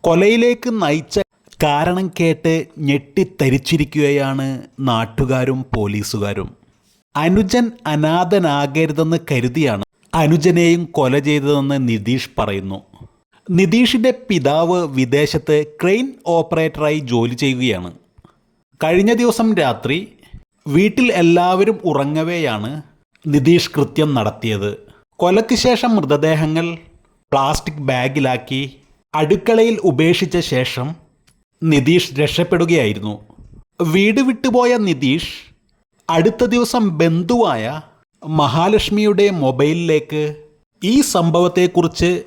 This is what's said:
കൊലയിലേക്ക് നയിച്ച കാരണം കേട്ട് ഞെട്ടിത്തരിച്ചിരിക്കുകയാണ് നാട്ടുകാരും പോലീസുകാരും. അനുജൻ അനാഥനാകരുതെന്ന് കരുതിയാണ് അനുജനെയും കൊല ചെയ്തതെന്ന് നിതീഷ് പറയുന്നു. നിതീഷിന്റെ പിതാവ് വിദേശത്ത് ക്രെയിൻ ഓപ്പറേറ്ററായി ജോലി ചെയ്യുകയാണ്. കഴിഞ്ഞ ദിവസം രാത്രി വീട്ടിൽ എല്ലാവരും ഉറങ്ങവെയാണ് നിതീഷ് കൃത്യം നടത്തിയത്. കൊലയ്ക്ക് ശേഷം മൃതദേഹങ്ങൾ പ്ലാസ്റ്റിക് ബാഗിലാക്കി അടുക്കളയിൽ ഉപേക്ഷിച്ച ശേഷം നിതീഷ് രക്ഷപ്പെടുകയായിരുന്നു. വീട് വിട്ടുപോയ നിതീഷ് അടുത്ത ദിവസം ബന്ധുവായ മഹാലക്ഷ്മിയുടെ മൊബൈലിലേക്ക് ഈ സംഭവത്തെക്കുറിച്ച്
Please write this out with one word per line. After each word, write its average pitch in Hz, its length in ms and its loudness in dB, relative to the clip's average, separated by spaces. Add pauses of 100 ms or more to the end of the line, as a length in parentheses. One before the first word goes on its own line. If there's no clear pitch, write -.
കൊലയിലേക്ക് 233 640 2 (120)
നയിച്ച 156 380 -2 (440)
കാരണം 165 420 0 (140)
കേട്ട് 160 340 0 (260)
ഞെട്ടിത്തരിച്ചിരിക്കുകയാണ് 143 1700 -2 (320)
നാട്ടുകാരും 127 800 -2 (140)
പോലീസുകാരും. 101 760 -4 (680)
അനുജൻ 190 500 2 (220)
അനാഥനാകരുതെന്ന് 156 1300 0 (140)
കരുതിയാണ് 123 520 -2 (300)
അനുജനെയും 170 720 4
കൊല 131 340 0
ചെയ്തതെന്ന് 143 580 0 (120)
നിതീഷ് 113 480 -2
പറയുന്നു. 98 420 -4 (680)
നിതീഷിന്റെ 220 640 2 (160)
പിതാവ് 170 520 0 (180)
വിദേശത്ത് 143 600 0 (240)
ക്രെയിൻ 214 260 0 (200)
ഓപ്പറേറ്ററായി 160 720 0
ജോലി 120 360 -2
ചെയ്യുകയാണ്. 120 560 -2 (880)
കഴിഞ്ഞ 185 320 2
ദിവസം 226 420 0
രാത്രി 139 440 -2 (680)
വീട്ടിൽ 214 460 2
എല്ലാവരും 180 720 2
ഉറങ്ങവെയാണ് 143 840 -2 (540)
നിതീഷ് 151 500 2
കൃത്യം 151 380 0
നടത്തിയത്. 104 580 -2 (480)
കൊലയ്ക്ക് 208 360 2
ശേഷം 240 400 0
മൃതദേഹങ്ങൾ 156 720 0 (640)
പ്ലാസ്റ്റിക് 147 560 -2
ബാഗിലാക്കി 131 720 -2 (540)
അടുക്കളയിൽ 220 680 2
ഉപേക്ഷിച്ച 165 560 2
ശേഷം 127 480 -4 (760)
നിതീഷ് 156 540 2
രക്ഷപ്പെടുകയായിരുന്നു. 147 960 0 (800)
വീട് 208 280 2
വിട്ടുപോയ 247 560 0
നിതീഷ് 151 560 -2 (760)
അടുത്ത 190 360 2
ദിവസം 240 380 0 (140)
ബന്ധുവായ 165 840 0 (400)
മഹാലക്ഷ്മിയുടെ 190 1080 0
മൊബൈലിലേക്ക് 151 960 0 (580)
ഈ 202 200 0
സംഭവത്തെക്കുറിച്ച് 175 1080 0 (180)